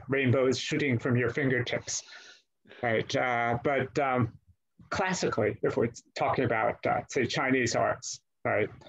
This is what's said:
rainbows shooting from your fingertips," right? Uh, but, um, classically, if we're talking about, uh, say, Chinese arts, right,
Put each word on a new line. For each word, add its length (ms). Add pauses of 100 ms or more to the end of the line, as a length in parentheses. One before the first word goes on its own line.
rainbows 500
shooting 400
from 180
your 140
fingertips," 720 (800)
right? 320
Uh, 480
but, 380
um, 320 (580)
classically, 720
if 140
we're 160 (240)
talking 300
about, 380
uh, 240
say, 180
Chinese 500
arts, 440 (240)
right, 260 (180)